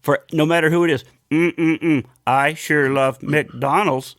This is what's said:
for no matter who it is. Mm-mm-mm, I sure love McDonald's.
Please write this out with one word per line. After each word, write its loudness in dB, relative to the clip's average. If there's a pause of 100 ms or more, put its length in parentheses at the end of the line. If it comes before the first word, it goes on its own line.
for -2
no 0
matter 2
who 2
it 2
is. -2 (280)
Mm-mm-mm, 0 (220)
I 2
sure 0
love 0
McDonald's. -2